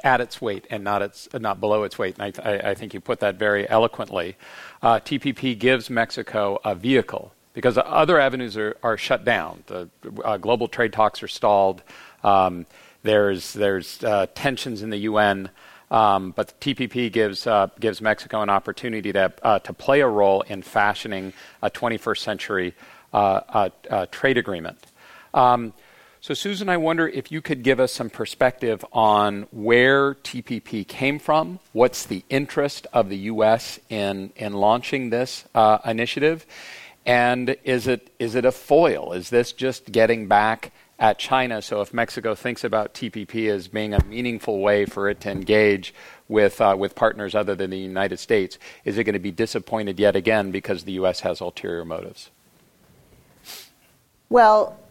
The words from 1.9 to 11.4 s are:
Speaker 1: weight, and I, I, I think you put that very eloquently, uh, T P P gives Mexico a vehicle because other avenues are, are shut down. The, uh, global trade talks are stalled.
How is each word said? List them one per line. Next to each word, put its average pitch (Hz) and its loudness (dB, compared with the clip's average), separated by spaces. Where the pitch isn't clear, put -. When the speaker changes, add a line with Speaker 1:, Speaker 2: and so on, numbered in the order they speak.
Speaker 1:
weight, 95 -4
and 101 -8
I, 110 -4
I, 101 -2
I 98 0
think 98 -10
you 95 -12
put - -4
that 101 0
very 101 0
eloquently, 101 0
uh, 117 4
T 139 -6
P 139 -4
P 127 -4
gives 117 2
Mexico 110 -2
a 104 -2
vehicle 117 0
because 117 0
other 156 4
avenues 127 0
are, 107 -4
are 113 0
shut - -2
down. 87 -2
The, 90 -12
uh, 107 -2
global 107 0
trade 113 -2
talks 107 0
are 104 -10
stalled. 98 2